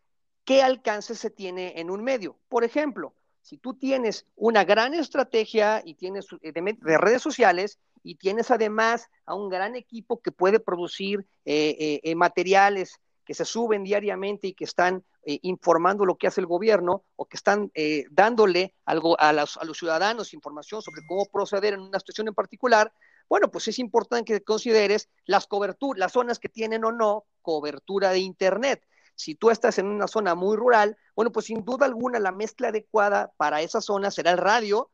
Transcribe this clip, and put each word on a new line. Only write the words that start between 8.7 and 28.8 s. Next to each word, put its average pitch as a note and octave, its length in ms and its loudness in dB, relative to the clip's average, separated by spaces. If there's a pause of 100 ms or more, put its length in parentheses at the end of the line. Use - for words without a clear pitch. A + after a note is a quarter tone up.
a E3 120 -8
un G3+ 120 -6
gran F#3+ 280 -4
equipo A#3 440 -8
que - 120 -6
puede G3 260 4
producir, G3 640 -6 (200)
eh, D3 340 0
eh, D3+ 240 -2
eh, E3 140 -2
materiales F#3 840 2 (260)
que D3 100 -12
se E3 100 -4
suben A3 400 -2
diariamente G3+ 640 -4
y F#3 60 -10
que D#3+ 100 -12
están, F3+ 400 0 (200)
eh, D3 180 -4
informando F3+ 600 2
lo F3+ 120 2
que - 100 -4
hace F#3+ 140 -2
el F3+ 80 -2
gobierno F3+ 560 0 (100)
o - 120 -10
que - 100 -16
están, G3+ 380 0
eh, D3+ 360 -2
dándole F#3+ 640 4 (100)
algo D#3+ 360 2
a D3+ 120 6
las, D3 240 -2
a D#3+ 80 -10
los D#3 140 -10
ciudadanos F3+ 560 -2
información D3+ 480 -14
sobre D#3+ 240 -16
cómo F#3+ 200 -4
proceder G3+ 480 -2
en F#3+ 80 -10
una F#3+ 180 -6
situación - 260 -8
en G#3+ 80 -8
particular, A3 580 2 (360)
bueno, F4+ 200 4
pues E3+ 200 -10
es G#3+ 100 -4
importante A#3 540 0
que G3+ 100 -2
consideres G#3+ 640 2 (160)
las G3 240 2
cobertu-, G3+ 480 -4
las F#3 140 0
zonas A#3+ 300 0
que G3+ 80 -10
tienen A3 360 -4
o A3+ 60 0
no G#3+ 360 0 (160)
cobertura E3 680 -2
de F#3 80 2
internet. F#3+ 680 -2 (300)